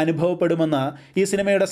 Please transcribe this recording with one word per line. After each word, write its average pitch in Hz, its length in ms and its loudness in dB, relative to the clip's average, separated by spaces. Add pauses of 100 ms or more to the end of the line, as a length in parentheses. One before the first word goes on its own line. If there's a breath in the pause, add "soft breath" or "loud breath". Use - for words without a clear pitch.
അനുഭവപ്പെടുമെന്ന് 165 800 0 (380 loud breath)
ഈ 196 120 2
സിനിമയുടെ 196 380 2